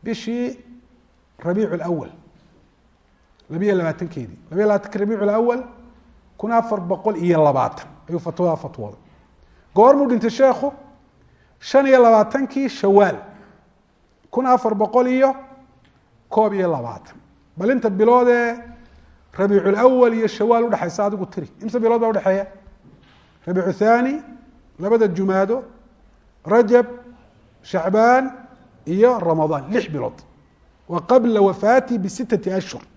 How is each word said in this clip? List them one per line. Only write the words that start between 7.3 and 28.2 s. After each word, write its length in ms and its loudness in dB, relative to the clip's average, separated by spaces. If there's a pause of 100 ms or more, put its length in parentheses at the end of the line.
labaatan 420 0 (220)
ayuu 120 -6
fatwada 360 -4
fatwooday. 420 -14 (760)
Goormuu 340 6
dhintay 220 -2
sheekhu? 420 0 (840)
Shan 280 2
iyo 160 6
labaatankii 680 2
Shawaal. 480 2 (1120)
Kun 160 -2
afar 280 2
boqol 340 0
iyo 260 2 (960)
koob 240 0
iyo 180 -2
labaatan. 440 -10 (400)
Bal 140 -2
inta 200 0
bilood 380 2
ee 260 0 (840)
Rabiicul 380 2
Awwal 380 4
iyo 140 -2
Shawaal 360 0
u 60 -4
dhaxaysa 360 -4
adigu 200 -6
tiri. 220 -12 (140)
Imse 180 -6
bilood 200 0
baa 80 0
u 40 -2
dhaxeeya? 340 -2 (1000)
Rabiicu 260 -2
Thaani, 500 0 (580)
labada 280 0
Jumaado, 540 -2 (840)
Rajab, 400 4 (760)
Shacbaan 640 2 (600)